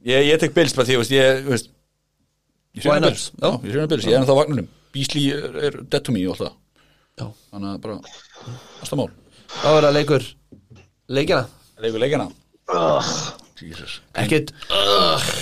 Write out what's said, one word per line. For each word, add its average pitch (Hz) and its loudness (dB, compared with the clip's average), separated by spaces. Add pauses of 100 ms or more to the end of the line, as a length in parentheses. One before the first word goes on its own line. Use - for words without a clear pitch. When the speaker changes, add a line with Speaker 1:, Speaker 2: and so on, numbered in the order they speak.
Speaker 1:
Ég, 135 2
ég 156 4
tek 151 0
Bills 156 4
bara 127 2
því, 131 2
þú 120 2
veist, 113 -4
ég, 131 4
þú 139 -4
veist, 117 -2 (1080)
ég - -8
Speaker 2:
Why 147 4
Speaker 1:
hrifinn - 4
af 147 2
Speaker 2:
not? 160 4
Speaker 1:
Bills. - -6
Speaker 2:
Já. - -8
Speaker 1:
Já, 160 2
ég 101 -6
hrifinn 147 -2
af 156 -4
Bills. 147 -2
Ég 110 2
er 131 4
ennþá 135 4
á 135 6
vagninum. 147 -2 (240)
Beasley 139 -2
er, 147 -8
er 139 -6
dead 139 -2
to 143 -2
me 95 0
og - -6
alltaf. - -8 (640)
Speaker 2:
Já. 120 -10 (240)
Speaker 1:
Þannig 101 -8
að 82 -12
bara, 107 -10 (800)
næsta - -8
mál. 117 -2 (380)
Speaker 2:
Þá - -2
er 151 6
það 143 4
leikur 143 2 (880)
leikjana. 139 0 (320)
Speaker 1:
Leikur 110 -4
leikjana. 135 0 (400)
Speaker 3:
Ugh. 82 0 (480)
Speaker 1:
Jesus. 82 -14 (140)
Speaker 2:
Ekkert, 151 0 (220)
ugh. 101 2 (200)